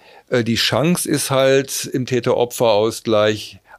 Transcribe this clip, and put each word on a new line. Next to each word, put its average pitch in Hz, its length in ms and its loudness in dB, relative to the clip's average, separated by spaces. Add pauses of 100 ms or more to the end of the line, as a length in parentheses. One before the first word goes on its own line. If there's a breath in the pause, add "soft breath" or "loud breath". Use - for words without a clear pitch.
(280 loud breath)
äh, 123 160 0
die 113 120 0
Chance 147 520 0
ist 143 220 -2
halt, 135 640 0
im 127 100 -2
Täter-Opfer-Ausgleich 113 1600 0 (180 loud breath)